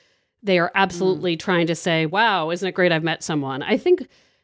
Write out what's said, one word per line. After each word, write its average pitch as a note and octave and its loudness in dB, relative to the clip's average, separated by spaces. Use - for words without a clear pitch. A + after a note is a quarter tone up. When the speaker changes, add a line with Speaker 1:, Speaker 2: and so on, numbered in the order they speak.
Speaker 1:
They G3 2
are E3+ 0
absolutely F3 0
Speaker 2:
Mm. D#3+ -6
Speaker 1:
trying E3+ 0
to E3+ -2
say, D#3+ 0
"Wow, F#3 0
isn't F3+ -4
it F3 -4
great F3+ 2
I've D#3+ 0
met D#3+ -4
someone?" C#3 -4
I G#3 0
think F4+ 2